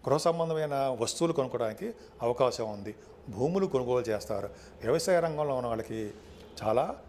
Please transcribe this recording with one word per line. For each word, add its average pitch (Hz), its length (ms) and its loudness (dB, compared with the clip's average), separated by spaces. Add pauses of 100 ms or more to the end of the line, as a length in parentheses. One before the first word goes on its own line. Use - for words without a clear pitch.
గృహ 131 80 6
సంబంధమైన 160 580 2
వస్తువులు 135 580 0
కొనుక్కోవడానికి 123 640 -2 (280)
అవకాశం 120 500 2
ఉంది, 104 220 -8 (360)
భూములు 160 360 2
కొనుగోలు 123 380 2
చేస్తారు. 104 460 -2 (320)
వ్యవసాయ 165 380 4
రంగంలో 151 360 0
ఉన్న 123 120 -2
వాళ్ళకి 110 420 -4 (540)
చాలా 120 320 2 (120)